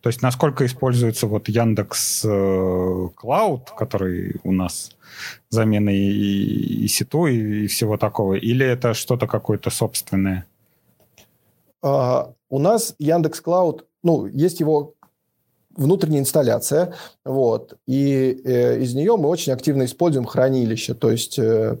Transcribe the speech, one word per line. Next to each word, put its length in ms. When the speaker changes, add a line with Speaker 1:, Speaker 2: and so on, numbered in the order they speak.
Speaker 1:
То 80
есть 120
насколько 440
используется 600
вот 220
Яндекс, 760
э, 920
Клауд, 600
который 680
у 80
нас 400
замена 400
и, 220
и, 760
и 20
Ситу, 400
и, 380
и 20
всего 300
такого, 360
или 320
это 280
что-то 340
какое-то 420
собственное? 760
Speaker 2:
А, 480
у 100
нас 400
Яндекс 420
Клауд, 440
ну, 220
есть 340
его 340
внутренняя 440
инсталляция, 720
вот, 500
и, 600
э, 340
из 160
неё 220
мы 100
очень 240
активно 320
используем 420
хранилище, 680
то 180
есть, 260
э, 420